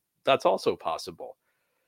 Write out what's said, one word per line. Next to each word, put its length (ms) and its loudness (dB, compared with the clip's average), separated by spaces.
That's 200 2
also 300 2
possible. 600 -8